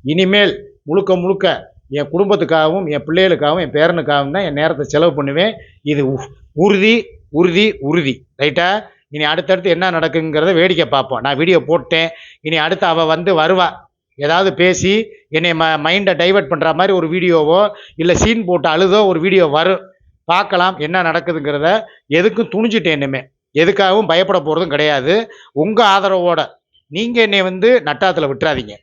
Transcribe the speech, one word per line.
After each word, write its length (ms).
இனிமேல் 500
முழுக்க 300
முழுக்க 300
என் 200
குடும்பத்துக்காகவும் 800
என் 140
பிள்ளைகளுக்காகவும் 580
என் 120
பேரனுக்காகவும் 600
தான் 120
என் 120
நேரத்தை 260
செலவு 300
பண்ணுவேன். 380
இது 220
உ-, 220
உறுதி, 400
உறுதி, 360
உறுதி. 320
ரைட்டா? 300
இனி 160
அடுத்தடுத்து 440
என்ன 220
நடக்குங்கிறத 600
வேடிக்கை 340
பார்ப்போம். 360
நான் 180
வீடியோ 180
போட்டேன், 400
இனி 160
அடுத்து 300
அவ 180
வந்து 300
வருவா, 320
ஏதாவது 340
பேசி 380
என்னை 220
ம-, 260
மைண்டை 400
டைவர்ட் 320
பண்ற 220
மாதிரி 200
ஒரு 160
வீடியோவோ 520
இல்ல 180
சீன் 360
போட்டு 200
அழுதோ 380
ஒரு 180
வீடியோ 300
வரும். 280
பார்க்கலாம் 480
என்ன 120
நடக்குதுங்கிறத. 600
எதுக்கும் 340
துணிஞ்சிட்டேன் 480
இனிமே, 220
எதுக்காகவும் 560
பயப்பட 280
போறதும் 340
கிடையாது. 400
உங்க 340
ஆதரவோட 520
நீங்க 300
என்னை 260
வந்து 240
நட்டாத்துல 440
விட்டுறாதீங்க. 500